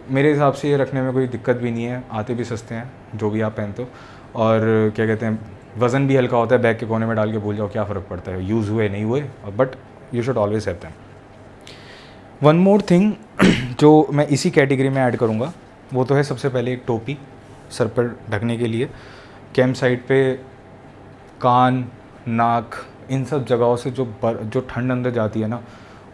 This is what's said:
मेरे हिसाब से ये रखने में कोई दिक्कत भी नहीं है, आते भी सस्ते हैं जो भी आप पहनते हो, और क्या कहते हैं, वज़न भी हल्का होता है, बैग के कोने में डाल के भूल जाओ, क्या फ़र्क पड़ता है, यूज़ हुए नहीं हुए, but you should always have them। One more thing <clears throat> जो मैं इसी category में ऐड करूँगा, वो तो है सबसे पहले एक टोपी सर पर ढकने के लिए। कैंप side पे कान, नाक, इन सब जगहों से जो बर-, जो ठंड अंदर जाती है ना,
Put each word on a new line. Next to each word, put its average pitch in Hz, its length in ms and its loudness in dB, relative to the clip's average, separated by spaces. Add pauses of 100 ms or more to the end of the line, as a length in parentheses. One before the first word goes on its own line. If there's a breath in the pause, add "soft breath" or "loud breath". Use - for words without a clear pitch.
(100)
मेरे 139 220 2
हिसाब 143 200 2
से 147 180 -2
ये 143 60 4
रखने 131 260 0
में 131 100 -2
कोई 131 140 2
दिक्कत 120 300 -2
भी 120 140 -4
नहीं 117 140 -4
है, 123 280 -6
आते 113 220 -4
भी 117 100 -4
सस्ते 113 300 -10
हैं 120 180 -12 (220)
जो 107 160 -2
भी 107 100 -2
आप 110 120 -2
पहनते 107 300 -8
हो, 127 60 -10 (480 loud breath)
और 110 600 2
क्या 113 100 0
कहते 110 200 -2
हैं, 110 140 -4 (380)
वज़न 123 280 2
भी 135 100 4
हल्का 123 200 2
होता 120 200 2
है, 113 60 4
बैग 113 160 2
के - 80 -8
कोने 113 200 -2
में 113 100 -2
डाल 107 160 0
के 110 60 -2
भूल 104 180 -4
जाओ, 104 120 -4
क्या 107 160 -4
फ़र्क 95 260 -8
पड़ता 90 220 -8
है, 92 120 -6
यूज़ 104 260 -2
हुए 110 180 0
नहीं 101 160 -4
हुए, 127 200 -2 (320)
but 127 100 2 (480)
you 120 100 -2
should 123 120 -2
always 104 320 0
have 87 120 -8
them। 156 120 -14 (1500 loud breath)
One 165 220 8
more 202 220 4
thing 190 240 4 (320)
<clears throat> 127 360 0
जो 151 320 8
मैं 147 140 2
इसी 147 240 0
category 135 380 2
में 135 140 0
ऐड 120 140 2
करूँगा, 113 360 0 (400)
वो 127 120 2
तो 139 100 2
है 143 80 4
सबसे 139 260 -4
पहले 123 240 -2
एक 127 140 -8
टोपी 120 320 -4 (520)
सर 123 160 -2
पर 117 320 -2 (120)
ढकने 113 260 -2
के 120 100 -2
लिए। 113 240 -2 (640 loud breath)
कैंप 127 200 4
side 127 320 -2
पे 135 260 2 (1120)
कान, 127 460 4 (400)
नाक, 117 460 0 (360)
इन 131 140 -2
सब 135 220 -4
जगहों 120 300 2
से 131 140 -6
जो 127 140 -4
बर-, 113 380 -4
जो 123 280 -4
ठंड 123 200 -4
अंदर 123 200 -2
जाती 110 300 -2
है 107 80 -2
ना, 113 140 -6 (520 loud breath)